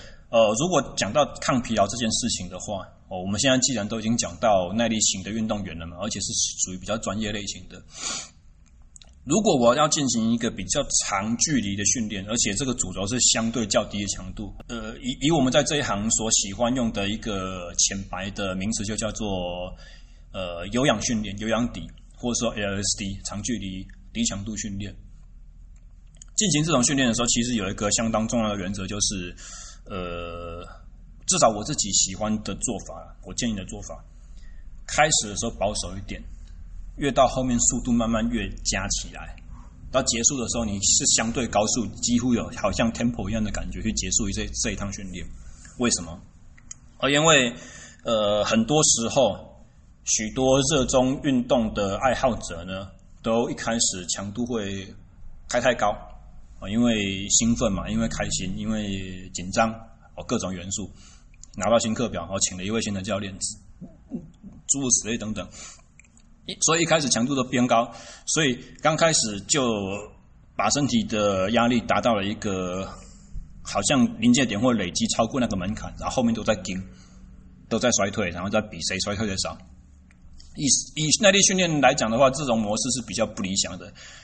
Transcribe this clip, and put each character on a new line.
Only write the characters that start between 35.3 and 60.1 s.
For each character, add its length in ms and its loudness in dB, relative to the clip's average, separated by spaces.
时 100 -4
候 60 -2
保 220 0
守 220 -6
一 60 -8
点， 200 -10
越 140 0
到 160 6
后 160 0
面 160 2
速 240 2
度 100 0
慢 160 4
慢 220 2
越 180 -2
加 240 -2
起 260 -4
来， 220 -12
到 120 2
结 220 0
束 160 4
的 80 -2
时 100 -2
候 60 0
你 160 -2
是 260 4
相 160 0
对 140 0
高 200 4
速， 200 0
几 160 4
乎 160 4
有 220 0
好 160 0
像 200 2
tempo 380 -2
一 20 0
样 100 0
的 80 -2
感 200 -4
觉 120 -6
去 100 0
结 180 -4
束 200 0
这， 160 -4
这 100 -2
一 40 -6
趟 160 -6
训 200 -10
练。 140 -8
为 120 2
什 120 0
么？ 180 -12
哦， 100 0
因 160 6
为， 300 8
呃， 400 4
很 200 4
多 200 4
时 240 2
候 380 2
许 300 -2
多 280 6
热 240 2
衷 360 4
运 240 2
动 280 2
的 240 0
爱 160 2
好 220 2
者 280 -8
呢， 240 -8
都 280 2
一 40 -4
开 240 -2
始 300 -2
强 240 -6
度 140 -4
会 400 -4
开 120 0
太 140 4
高， 200 0
哦， 100 -8
因 140 2
为 460 2
兴 260 4
奋 180 2
嘛， 160 -4
因 120 -2
为 80 0
开 220 -4
心， 260 -4
因 140 -4
为 640 -6
紧 200 -8
张， 180 4